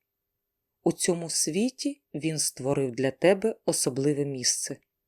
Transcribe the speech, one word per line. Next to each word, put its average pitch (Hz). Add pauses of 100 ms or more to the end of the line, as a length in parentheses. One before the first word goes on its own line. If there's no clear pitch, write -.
(840)
У 170
цьому 170
світі 233 (120)
він 151
створив 135
для 127
тебе 196 (100)
особливе 139
місце. 131 (300)